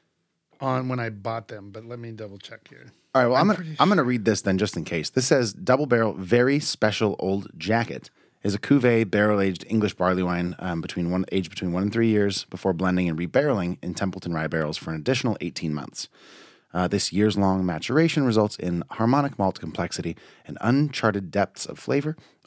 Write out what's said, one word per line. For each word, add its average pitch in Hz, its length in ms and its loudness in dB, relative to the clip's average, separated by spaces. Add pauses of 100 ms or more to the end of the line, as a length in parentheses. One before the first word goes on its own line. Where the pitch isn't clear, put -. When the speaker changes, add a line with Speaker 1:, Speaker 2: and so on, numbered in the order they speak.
(600)
Speaker 1:
on 131 260 -2
when 127 120 -2
I 117 100 -4
bought 110 380 -8
them, 101 240 -16
but 110 140 -14
let 120 140 -12
me 117 120 -12
double 107 260 -12
check - 320 -20
here. - 160 -20 (300)
Speaker 2:
All 135 80 8
right, 120 40 6
well, 123 80 4
Speaker 1:
I'm 139 60 6
Speaker 2:
I'm 185 60 6
gonna, 202 100 6
Speaker 1:
pretty 160 220 -8
Speaker 2:
I'm 156 100 6
gonna 202 100 6
Speaker 1:
sure. 131 60 4
Speaker 2:
read 120 200 0
this 107 160 2
then 95 180 2
just 101 180 -2
in 80 80 -4
case. 80 240 -4
This 127 160 0
says, 127 280 4
"Double 131 340 0
Barrel 113 260 2
Very 120 480 2
Special 107 580 0
Old 98 380 -2
Jacket 98 520 -2 (340)
is 101 120 0
a - 40 -4
cuvee 117 500 4
barrel-aged 101 580 2
English 107 280 0
barley 92 280 2
wine, 87 360 -2
um, 87 220 -4
between 85 300 -4
one, 92 200 0
aged 92 180 -2
between 87 240 -4
one 92 100 -2
and 101 100 -2
three 117 140 2
years 101 380 0
before 95 280 -2
blending 90 360 0
and 80 100 -2
rebarreling 92 640 0
in 90 100 -6
Templeton 92 400 -6
rye 80 140 -2
barrels 78 300 -4
for - 140 -8
an 80 40 -4
additional 120 460 -2
eighteen 80 320 -6
months. - 340 -8 (680)
Uh, 90 140 0
this 98 240 -2
years-long 98 540 2
maturation 135 580 0
results 110 320 2
in 87 260 -4 (100)
harmonic 135 460 0
malt 95 220 0
complexity 85 560 -6 (300)
and 76 160 -12
uncharted 113 720 0
depths - 340 -2
of - 140 -10
flavor. 143 360 -2 (320)